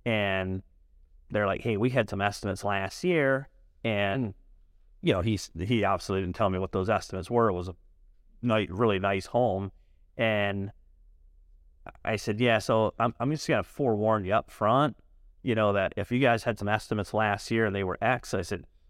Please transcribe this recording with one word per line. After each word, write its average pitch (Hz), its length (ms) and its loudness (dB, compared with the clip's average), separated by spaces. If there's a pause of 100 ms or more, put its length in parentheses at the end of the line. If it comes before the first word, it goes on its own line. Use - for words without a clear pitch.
and 95 580 -2 (680)
they're 104 160 0
like, 95 140 0
"Hey, 117 160 -2
we 117 140 2
had 123 200 0
some 98 100 -4
estimates 101 440 -2
last 98 400 -4
year," 139 440 0 (360)
and, 104 500 0 (640)
you 165 120 2
know, 95 100 2
he's, 107 340 -2
he 104 280 0
obviously 95 360 0
didn't 90 140 -4
tell 104 160 0
me 92 80 -2
what 95 140 -4
those 95 180 0
estimates 95 400 -4
were. 117 180 4
It 101 40 2
was 90 160 -4
a 92 80 -12 (640)
ni-, 110 260 2
really 101 300 2
nice 98 280 0
home, 104 440 0 (460)
and 101 560 0 (1300)
I 110 120 -2
said, 104 240 -2
"Yeah, 117 180 4
so 110 400 2
I'm, 117 220 0
I'm 123 100 -2
just 151 180 -6
gonna 120 140 2
forewarn 110 600 0
you 92 100 0
up - 160 0
front, 123 460 2 (460)
you 123 120 0
know, 107 180 2
that 98 240 0
if 98 160 -4
you 123 60 2
guys 120 260 4
had 113 140 -2
some 101 100 -4
estimates 104 460 -2
last 104 360 0
year 113 160 2
and 98 80 0
they 98 100 0
were 92 160 -4
X," 117 340 -2
I 98 80 0
said, 87 220 -6 (260)